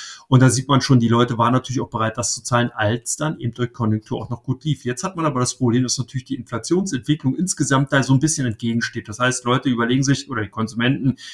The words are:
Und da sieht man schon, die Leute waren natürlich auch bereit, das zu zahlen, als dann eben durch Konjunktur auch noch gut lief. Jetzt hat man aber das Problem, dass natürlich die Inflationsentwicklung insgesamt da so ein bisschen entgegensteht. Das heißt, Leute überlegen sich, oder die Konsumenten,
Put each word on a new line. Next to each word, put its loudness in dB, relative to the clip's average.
Und 6
da 8
sieht -2
man 4
schon, 6
die 2
Leute 2
waren 2
natürlich -2
auch -6
bereit, -4
das -4
zu -12
zahlen, 0
als -2
dann -4
eben -4
durch -4
Konjunktur -2
auch -10
noch -10
gut -4
lief. -2
Jetzt -6
hat -4
man -2
aber -2
das -2
Problem, 2
dass -4
natürlich -8
die -8
Inflationsentwicklung -2
insgesamt 0
da 4
so 2
ein 6
bisschen 0
entgegensteht. -4
Das -10
heißt, 0
Leute 0
überlegen 2
sich, 0
oder -4
die -4
Konsumenten, 0